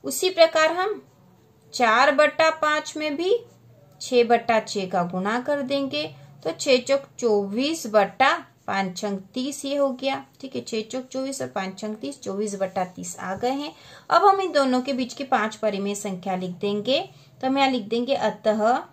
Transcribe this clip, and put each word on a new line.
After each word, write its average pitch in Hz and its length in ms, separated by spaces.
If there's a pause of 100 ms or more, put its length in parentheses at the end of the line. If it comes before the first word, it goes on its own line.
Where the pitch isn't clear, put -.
उसी 320 280
प्रकार 320 420
हम 370 280 (720)
चार 240 400
बटा 302 380
पाँच 302 460
में 302 180
भी 359 200 (680)
छह 240 240
बटा 226 360
छह 202 260
का 180 180
गुणा 190 360
कर 285 220
देंगे। 277 400 (400)
तो 330 100
छह 262 260
चौक 277 280 (120)
चौबीस 226 680
बटा 220 460 (340)
पाँच 190 380
अंक 202 140 (140)
तीस 269 320
ये 277 100
हो 277 160
गया, 269 320 (180)
ठीक 262 140
है, 240 60
छह 226 220
चौक 254 220
चौबीस 269 360
और 254 80
पाँच 190 360
अंक 214 120
तीस, - 240
चौबीस 202 340
बटा 190 300
तीस 180 320
आ 185 180
गए 240 160
हैं। 294 220 (360)
अब 339 160
हम 392 160
इन 370 120
दोनों 254 280
के 269 120
बीच 247 200
की 285 120
पांच 220 320
परिमेय 202 380
संख्या 190 420
लिख 180 140
देंगे। 208 480 (420)
तो 262 60
हम 262 100
यहाँ 269 140
लिख 240 140
देंगे 240 300
अतः 220 640 (160)